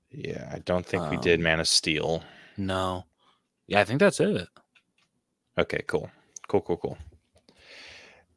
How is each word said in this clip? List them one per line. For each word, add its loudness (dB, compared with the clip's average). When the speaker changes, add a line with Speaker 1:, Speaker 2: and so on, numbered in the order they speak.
Speaker 1:
Yeah, -10
I -10
don't 0
think -2
we -2
did 2
Speaker 2:
Um, 0
Speaker 1:
Man 4
of 0
Steel. 0
Speaker 2:
No. -2
Yeah, 4
I 6
think -2
that's 4
it. 2
Speaker 1:
Okay, -2
cool. -2
Cool, 2
cool, -2
cool. -6